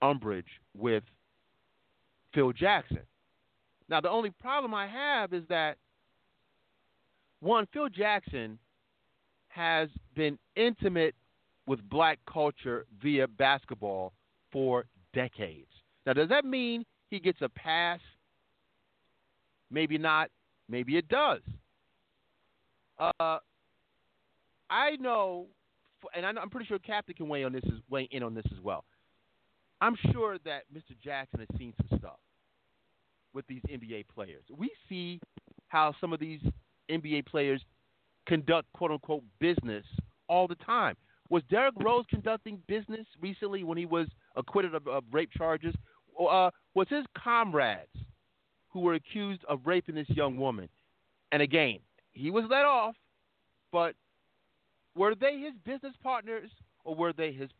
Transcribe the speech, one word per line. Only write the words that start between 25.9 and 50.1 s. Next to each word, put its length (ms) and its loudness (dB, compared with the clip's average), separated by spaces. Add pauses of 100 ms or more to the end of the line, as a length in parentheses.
f-, 120 -16
and 100 -6
I 80 -2
know, 80 -8
I'm 80 -8
pretty 180 -10
sure 120 -4
Captain 360 -8
can 140 -8
weigh 160 -4
on 80 -2
this 120 -6
as, 140 -2 (100)
weigh 220 -4
in 120 -6
on 100 -6
this 180 -8
as 100 -14
well. 220 -6 (960)
I'm 160 4 (160)
sure 340 0
that 180 -6 (100)
Mister 200 -18 (100)
Jackson 360 -8
has 80 -10 (100)
seen 200 -8
some 220 0
stuff 200 -12 (1120)
with 140 -12
these 220 -12
N 100 -8
B 160 -10
A 80 -10 (100)
players. 300 -14 (120)
We 160 -6 (160)
see 320 -8 (480)
how 320 2
some 140 -4
of 80 -4
these 180 -8 (480)
N 140 -2
B 160 -2
A 40 0
players 400 0 (640)
conduct 460 2
quote-unquote 500 -2 (160)
business 440 0 (460)
all 180 6
the 80 -6
time. 400 0 (340)
Was 200 4
Derrick 240 6 (100)
Rose 260 4
conducting 580 -2
business 380 -4 (140)
recently 440 -6
when 140 -4
he 80 -2
was 220 2 (300)
acquitted 360 0
of, 140 -4
of 240 -2
rape 240 0
charges? 400 -2 (420)
Uh, 320 4 (260)
was 120 4
his 160 -2 (140)
comrades 720 2 (800)
who 100 -8
were 140 4
accused 560 -4
of 160 -2
raping 300 2
this 140 -6
young 280 2